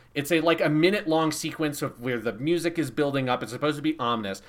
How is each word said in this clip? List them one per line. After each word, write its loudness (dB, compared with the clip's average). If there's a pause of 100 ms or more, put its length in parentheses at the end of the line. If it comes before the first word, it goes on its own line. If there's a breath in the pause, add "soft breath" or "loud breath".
(160 loud breath)
It's -2
a, 4
like, 4
a 2
minute-long 2
sequence -4
of -6
where -2
the -2
music -2
is 0
building 0
up. 0
It's -10
supposed -2
to -10
be 0
ominous. -2